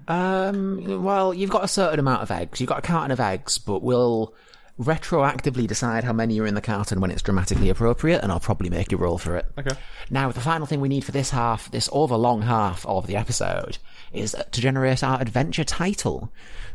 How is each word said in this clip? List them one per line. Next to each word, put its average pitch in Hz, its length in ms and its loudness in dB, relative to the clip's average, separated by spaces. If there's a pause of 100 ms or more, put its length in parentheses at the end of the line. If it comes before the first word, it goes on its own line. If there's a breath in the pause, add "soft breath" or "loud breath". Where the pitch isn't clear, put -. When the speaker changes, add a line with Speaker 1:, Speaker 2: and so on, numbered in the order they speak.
Speaker 1:
Um, 190 920 -2
well, 190 300 2
you've 190 180 -2
got 196 140 2
a 185 40 0
certain 160 300 2
amount 135 240 2
of 104 80 -4
eggs. 87 300 -4
You've 127 80 -2
got 139 100 0
a - 40 -6
carton 156 280 0
of 127 100 0
eggs, 98 380 0
but 98 240 -2
we'll 120 520 2 (440 loud breath)
retroactively 139 880 0
decide 113 380 0
how 123 80 0
many 113 260 2
are 110 80 2
in 104 80 0
the 104 60 0
carton 101 400 -2
when 92 100 2
it's - 120 -2
dramatically 98 460 4
appropriate, 120 540 4
and 202 80 0
I'll - 80 0
probably 92 320 0
make 87 220 0
you 95 60 0
roll 87 200 0
for 85 180 -2
it. 82 100 -2 (120)
Speaker 2:
Okay. 135 160 -2 (360 loud breath)
Speaker 1:
Now, 131 200 0
the 120 100 -6
final 156 260 0
thing 143 140 -2
we 139 80 0
need 135 160 0
for - 80 -10
this 135 180 0
half, 120 400 0
this 120 200 -2
overlong 120 520 2
half 107 440 2
of 95 220 0
the 98 80 -2
episode, - 640 -2 (340 loud breath)
is 104 240 -4 (160)
to 120 80 -2
generate 131 420 2
our 131 180 2
adventure 123 440 0
title. 170 680 -2 (420 loud breath)